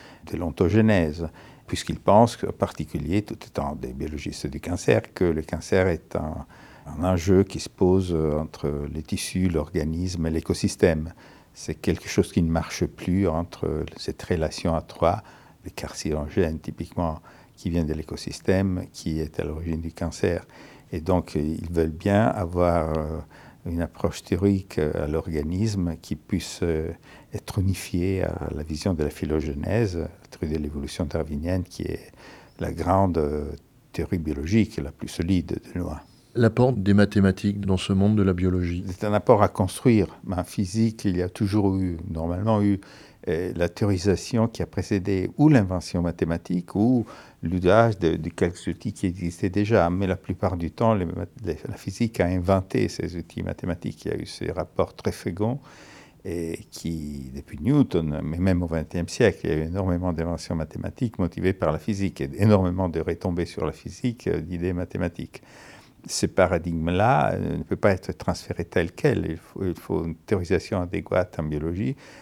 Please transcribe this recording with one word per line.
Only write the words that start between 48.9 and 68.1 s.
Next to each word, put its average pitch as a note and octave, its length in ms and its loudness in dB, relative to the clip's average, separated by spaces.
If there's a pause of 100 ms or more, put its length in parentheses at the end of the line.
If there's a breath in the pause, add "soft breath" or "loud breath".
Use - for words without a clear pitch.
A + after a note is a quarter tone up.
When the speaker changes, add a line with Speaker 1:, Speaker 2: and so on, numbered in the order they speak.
Speaker 1:
qui - 140 -4
existaient F2+ 440 -2
déjà. G2+ 400 4
Mais F#2 160 0
la F2+ 100 2
plupart F#2 400 -2
du E2 140 -4
temps, A2+ 240 2
les F#2+ 100 0
mat-, F2+ 240 -6 (160)
les, E2 140 -4 (100)
la - 80 -10
physique - 440 -2
a F2+ 60 4
inventé F#2 600 2
ces F2 280 -6
outils - 260 -8
mathématiques. - 600 -6
Il - 80 -4
y - 20 -2
a - 20 -2
eu - 100 -8
ces - 260 -8
rapports E2 420 -4
très - 180 -4
féconds G#2+ 460 -4 (680 loud breath)
et E2+ 360 -6 (100)
qui, D2 640 -8
depuis C#2 260 -14
Newton, E2+ 600 2
mais D#2 160 -4
même F2+ 240 4
au F2 40 -2
vingtième E2 420 -4
siècle, G#2+ 360 4
il D#2 60 0
y - 20 2
a D#2 40 2
eu D#2 60 0
énormément F2+ 500 -2
d'inventions E2 420 -4
mathématiques F2 640 -6
motivées F#2 360 0
par D#2+ 180 0
la D#2 60 -2
physique G2 420 -4
et C#3 180 -4
énormément F#2+ 500 4
de E2 120 -2
retombées E2+ 460 -2
sur - 200 -4
la D2 60 -2
physique, - 560 -6
euh, E2 120 0
d'idées F2 320 -4
mathématiques. F2 720 -6 (640 loud breath)
Ce - 180 -2
paradigme-là, F2+ 1120 2
euh, E2 240 -2
ne - 40 -6
peut - 140 -4
pas G#2 140 2
être F#2+ 220 -2